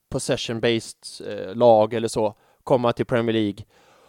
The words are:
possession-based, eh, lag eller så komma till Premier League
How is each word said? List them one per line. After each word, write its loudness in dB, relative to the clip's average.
possession-based, -4
eh, -12
lag 6
eller -2
så -2
komma 2
till -2
Premier -2
League -2